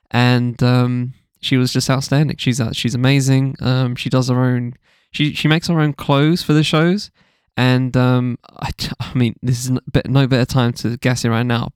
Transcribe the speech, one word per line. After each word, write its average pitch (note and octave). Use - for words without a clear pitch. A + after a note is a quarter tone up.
and, A#2+
um, B2
she -
was B2+
just -
outstanding. C3+
She's, B2+
uh, A2+
she's -
amazing. C3+
Um, B2+
she -
does B2+
her B2+
own, B2
she, D3
she -
makes D#3
her E3+
own D3+
clothes D3+
for D3+
the D3+
shows, E3+
and, B2+
um, B2+
I, -
t-, -
I -
mean, B2
this B2
is C3
n-, B2+
be-, -
no C3+
better B2
time A#2+
to A#2
gas B2+
it A#2
right A2+
now, A#2